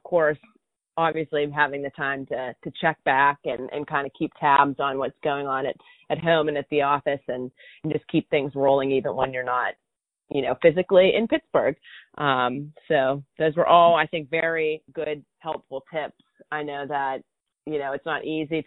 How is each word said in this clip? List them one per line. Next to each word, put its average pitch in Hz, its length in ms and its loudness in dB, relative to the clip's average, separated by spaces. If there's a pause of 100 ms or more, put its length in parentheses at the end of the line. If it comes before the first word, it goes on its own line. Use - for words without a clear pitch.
course, 156 360 2 (600)
obviously 156 520 -2
having 143 320 0
the 143 80 -6
time 139 360 -6
to, 127 360 -8
to 160 180 -10
check 160 240 0
back 143 400 4
and, 131 280 -6
and 143 140 -8
kind 143 200 -4
of 135 120 -12
keep 156 200 -4
tabs 143 400 4
on 139 200 -2
what's 135 260 -4
going 143 220 -2
on 135 180 -2
at, 139 100 -4 (360)
at 147 80 -2
home 160 300 2
and 147 100 -2
at 139 120 -8
the 147 120 2
office, 139 460 0
and, 127 220 -8 (320)
and 156 100 -4
just 151 160 -6
keep 160 200 -2
things 143 260 -2
rolling 139 380 2
even 131 240 -2
when 131 160 -2
you're 127 100 -6
not, 123 300 -2 (580)
you 139 120 -2
know, 127 180 -2
physically 180 560 6
in 226 100 0
Pittsburgh. 143 480 0 (440)
Um, 135 540 -2 (160)
so 139 340 0 (160)
those 156 180 0
were 170 100 2
all, 170 280 8
I 156 120 2
think, 156 220 -8
very 160 540 -2 (100)
good, 151 320 -6 (140)
helpful 139 520 -10
tips. 156 320 -8 (280)
I 151 120 -4
know 143 240 -6
that, 135 360 -4 (420)
you 151 140 -4
know, 139 140 -4
it's 139 120 -8
not 151 220 -4
easy 156 400 -4